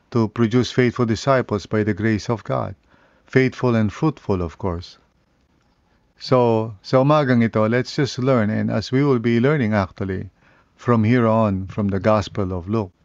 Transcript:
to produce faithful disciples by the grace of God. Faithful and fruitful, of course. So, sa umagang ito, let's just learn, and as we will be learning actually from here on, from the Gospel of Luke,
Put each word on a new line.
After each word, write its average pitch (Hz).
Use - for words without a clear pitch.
to 113
produce 117
faithful 123
disciples 113
by 107
the 107
grace 104
of 110
God. 113
Faithful 127
and 110
fruitful, 123
of 85
course. 87
So, 113
sa 131
umagang 135
ito, 110
let's 123
just 143
learn, 123
and 110
as 113
we 135
will 135
be 117
learning 120
actually 95
from 117
here 117
on, 107
from 101
the 98
Gospel 104
of 87
Luke, 107